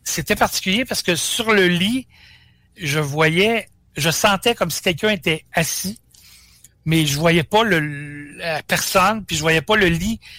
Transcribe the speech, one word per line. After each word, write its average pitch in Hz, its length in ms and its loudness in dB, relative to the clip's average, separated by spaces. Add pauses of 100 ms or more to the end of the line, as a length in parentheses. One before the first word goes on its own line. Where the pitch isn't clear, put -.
c'était - 320 -2
particulier 214 480 0
parce - 180 -6
que 175 120 0
sur 226 360 -2
le 196 160 4
lit, 196 400 0 (680)
je 151 220 -2
voyais, 160 680 0 (300)
je 156 120 0
sentais 208 460 2
comme 175 160 -4
si - 100 -6
quelqu'un 190 280 0
était 170 420 -2
assis, - 480 -4 (880)
mais 160 200 2
je 143 120 -2
voyais 165 260 2
pas 214 200 2
le, 147 760 -4
la 160 260 -6
personne, 196 600 0
puis 170 100 -6
je 151 60 -2
voyais 160 200 2
pas 214 140 2
le 196 120 4
lit, 180 340 0 (180)